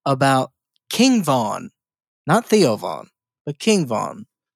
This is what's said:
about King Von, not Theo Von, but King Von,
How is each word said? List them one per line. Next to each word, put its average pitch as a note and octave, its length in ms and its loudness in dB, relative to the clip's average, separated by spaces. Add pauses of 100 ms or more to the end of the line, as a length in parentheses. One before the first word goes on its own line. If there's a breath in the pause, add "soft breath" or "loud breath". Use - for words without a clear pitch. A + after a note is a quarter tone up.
about C3+ 460 0 (380)
King A#3+ 340 2
Von, A2+ 480 -2 (540)
not G3+ 220 2
Theo D#3+ 300 2
Von, E2+ 320 -10 (360)
but D3 140 -10
King G3+ 260 0
Von, A2 400 -6 (300)